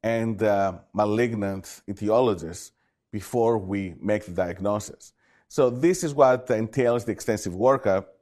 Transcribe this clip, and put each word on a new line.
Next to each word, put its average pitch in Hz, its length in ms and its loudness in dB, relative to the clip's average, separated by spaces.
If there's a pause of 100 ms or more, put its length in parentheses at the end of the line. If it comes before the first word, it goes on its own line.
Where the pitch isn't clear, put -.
and, 113 420 -2
uh, 98 300 2 (200)
malignant 104 920 -2
etiologies 101 840 0 (400)
before 117 460 0
we 95 440 -6
make 104 240 -2
the 92 60 -14
diagnosis. 92 800 -4 (340)
So 131 220 2
this 165 340 0
is 147 100 -4
what 131 360 4
entails 117 560 0
the 117 60 -4
extensive 101 420 -4
workup. 101 520 2 (160)